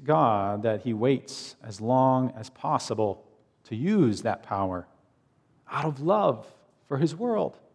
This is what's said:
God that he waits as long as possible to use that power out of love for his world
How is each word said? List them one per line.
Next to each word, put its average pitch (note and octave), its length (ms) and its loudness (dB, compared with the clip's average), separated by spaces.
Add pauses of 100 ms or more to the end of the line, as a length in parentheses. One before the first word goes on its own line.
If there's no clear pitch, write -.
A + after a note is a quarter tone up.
God G#2+ 600 2
that G#2+ 180 0
he A#2+ 140 -2
waits - 640 -2
as A2+ 180 -14
long B2+ 520 2
as A2 180 -14
possible A2 760 -2 (420)
to A2+ 100 -8
use C3+ 480 2
that G#2 180 -2
power F#2 460 -4 (840)
out C#3+ 160 -4
of C#3 160 -4
love F3 500 0 (360)
for C#3 100 -4
his D3+ 180 0
world G#3+ 440 -4 (160)